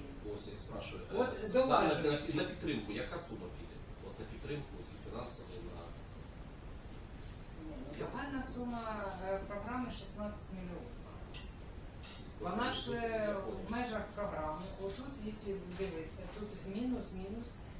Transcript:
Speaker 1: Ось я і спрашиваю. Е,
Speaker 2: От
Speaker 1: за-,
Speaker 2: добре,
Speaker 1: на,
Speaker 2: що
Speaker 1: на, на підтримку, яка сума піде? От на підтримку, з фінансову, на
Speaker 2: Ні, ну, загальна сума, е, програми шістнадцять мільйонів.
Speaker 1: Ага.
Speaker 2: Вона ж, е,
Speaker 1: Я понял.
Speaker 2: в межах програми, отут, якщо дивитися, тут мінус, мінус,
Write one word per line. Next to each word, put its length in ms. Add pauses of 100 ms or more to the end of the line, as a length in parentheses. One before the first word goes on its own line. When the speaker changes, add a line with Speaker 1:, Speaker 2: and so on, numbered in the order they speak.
(340)
Speaker 1:
Ось 120
я 80
і 20
спрашиваю. 560
Е, 40
Speaker 2:
От 240
Speaker 1:
за-, 120
Speaker 2:
добре, 160 (160)
Speaker 1:
на, 60
Speaker 2:
що 120
Speaker 1:
на, 400
на 60
підтримку, 440
яка 260
сума 280 (120)
піде? 180 (300)
От 140
на 120
підтримку, 360 (200)
з 220
фінансову, 440
на 280 (1900)
Speaker 2:
Ні, 80 (120)
ну, 100
загальна 440
сума, 600 (240)
е, 100 (100)
програми 440
шістнадцять 600
мільйонів. 400 (140)
Speaker 1:
Ага. 1500
Speaker 2:
Вона 160
ж, 200
е, 40 (320)
Speaker 1:
Я 60
понял. 320
Speaker 2:
в 60
межах 320 (100)
програми, 480 (200)
отут, 300 (120)
якщо 220 (320)
дивитися, 440 (160)
тут 100 (260)
мінус, 380
мінус, 360 (320)